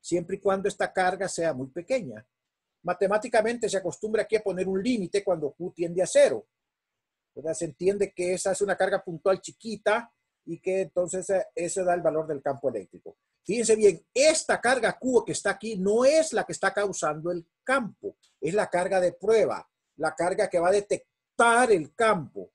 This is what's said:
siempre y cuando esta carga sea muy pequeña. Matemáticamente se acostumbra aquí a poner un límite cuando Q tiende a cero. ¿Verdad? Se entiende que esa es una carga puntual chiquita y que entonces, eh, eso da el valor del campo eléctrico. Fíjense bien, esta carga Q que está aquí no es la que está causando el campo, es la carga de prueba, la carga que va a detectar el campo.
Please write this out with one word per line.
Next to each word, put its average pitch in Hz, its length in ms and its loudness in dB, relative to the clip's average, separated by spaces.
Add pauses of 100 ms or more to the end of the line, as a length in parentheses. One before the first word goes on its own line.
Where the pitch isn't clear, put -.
siempre 175 360 -4
y - 40 -12
cuando 196 280 0
esta - 220 -4
carga 185 380 -2
sea 165 240 -2
muy 131 140 -8
pequeña. 160 600 -8 (560)
Matemáticamente 214 840 0
se 185 80 -2
acostumbra 208 460 -4
aquí 214 140 -2
a 214 60 0
poner 185 240 -2
un 190 160 -2
límite 202 400 -2
cuando 156 300 -2
Q 175 240 -10
tiende 170 260 -2
a 170 40 2
cero. 220 400 4 (880)
¿Verdad? 147 180 -6
Se 165 140 -6
entiende 196 480 -2
que 180 180 -2
esa 185 200 -2
es 185 100 -2
una 196 120 0
carga 190 300 0
puntual 180 380 0
chiquita 214 680 -4 (360)
y 165 120 -8
que 190 220 -2
entonces, 180 480 -4
eh, 190 260 0
eso 175 300 -4
da 180 80 2
el 175 80 0
valor 156 260 0
del 151 140 -6
campo 131 300 -2
eléctrico. 95 480 -12 (260)
Fíjense 220 320 2
bien, 202 260 4 (120)
esta 285 480 2
carga 233 360 2
Q 247 280 2
que - 60 -6
está - 180 -2
aquí 214 260 -6
no 208 300 2
es 311 260 4
la 208 120 0
que - 80 -10
está 190 200 -2
causando 165 580 -4
el 175 160 -6 (160)
campo, - 540 -4 (240)
es 165 140 -2
la 202 160 0
carga 185 280 0
de 180 140 2
prueba, 180 560 0 (280)
la 151 180 -2
carga 185 340 0
que 180 100 0
va 170 100 2
a 190 40 4
detectar 226 1000 2
el 160 240 2
campo. 165 600 0